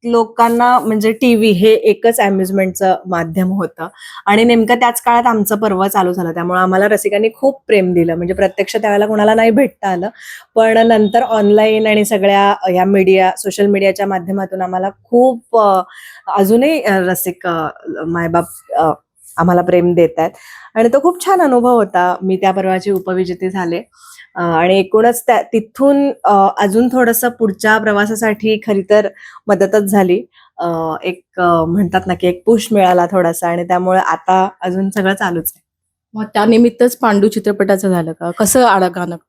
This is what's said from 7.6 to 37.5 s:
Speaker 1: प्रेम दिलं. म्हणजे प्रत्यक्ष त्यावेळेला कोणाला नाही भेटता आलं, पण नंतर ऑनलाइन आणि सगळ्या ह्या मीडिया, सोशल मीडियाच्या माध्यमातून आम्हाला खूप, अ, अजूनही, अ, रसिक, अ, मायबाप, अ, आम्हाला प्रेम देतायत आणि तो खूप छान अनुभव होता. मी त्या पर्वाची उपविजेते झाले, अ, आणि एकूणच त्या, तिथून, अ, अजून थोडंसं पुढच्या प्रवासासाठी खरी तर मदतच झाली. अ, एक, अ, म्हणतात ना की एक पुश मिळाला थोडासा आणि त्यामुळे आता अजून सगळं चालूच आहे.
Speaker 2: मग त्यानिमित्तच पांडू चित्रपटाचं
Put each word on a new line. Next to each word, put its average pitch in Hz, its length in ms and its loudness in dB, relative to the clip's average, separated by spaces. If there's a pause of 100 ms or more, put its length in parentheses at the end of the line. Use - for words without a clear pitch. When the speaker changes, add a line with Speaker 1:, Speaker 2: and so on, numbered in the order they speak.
Speaker 1:
प्रेम 190 260 2
दिलं. 170 220 0
म्हणजे 175 180 -4
प्रत्यक्ष 190 420 -2
त्यावेळेला 208 320 0
कोणाला 214 260 2
नाही 226 180 2
भेटता 220 380 0
आलं, 185 200 -4 (460)
पण 220 220 2
नंतर 226 440 2
ऑनलाइन 220 680 2
आणि 214 180 2
सगळ्या 202 500 2 (160)
ह्या 180 140 2
मीडिया, 190 520 2
सोशल 202 280 -4
मीडियाच्या 196 420 0
माध्यमातून 190 540 -6
आम्हाला 185 280 -4 (140)
खूप, 240 540 0
अ, 196 240 2 (460)
अजूनही, 233 540 0
अ, 196 180 0
रसिक, 180 480 -4
अ, 165 200 -4 (400)
मायबाप, 170 380 -2 (280)
अ, - 180 0 (460)
आम्हाला 175 240 2
प्रेम 175 320 2
देतायत 165 380 0 (440)
आणि 226 140 2
तो 269 120 2
खूप 359 240 -2
छान 370 160 2
अनुभव 247 320 2
होता. 185 480 0
मी 190 160 -2
त्या 190 140 0
पर्वाची 185 400 -2
उपविजेते 185 580 -4
झाले, 175 320 -6 (540)
अ, 175 60 -6
आणि 175 380 2
एकूणच 226 480 0
त्या, 226 140 2
तिथून, 277 680 0 (120)
अ, 196 240 4 (100)
अजून 208 300 0
थोडंसं 240 420 0
पुढच्या 220 480 -2
प्रवासासाठी 214 920 -2
खरी 196 140 -2
तर 208 260 2 (400)
मदतच 196 340 0
झाली. 196 440 0 (320)
अ, 165 460 -6
एक, 180 200 -8 (140)
अ, 170 280 2
म्हणतात 185 420 -2
ना 185 60 -2
की 180 140 -2
एक 180 180 -4
पुश 220 260 2
मिळाला 180 340 2
थोडासा 175 440 -2
आणि 175 140 -4
त्यामुळे 180 360 0
आता 185 500 0 (120)
अजून 185 280 -4
सगळं 196 240 -2
चालूच 175 420 -6
आहे. - 60 -20 (520)
Speaker 2:
मग 214 120 -8
त्यानिमित्तच 233 720 2
पांडू 202 300 2
चित्रपटाचं 202 640 -2